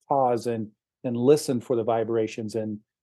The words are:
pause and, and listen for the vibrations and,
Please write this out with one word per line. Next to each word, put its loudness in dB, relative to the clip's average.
pause 2
and, -4
and -4
listen 4
for -2
the 0
vibrations -2
and, -6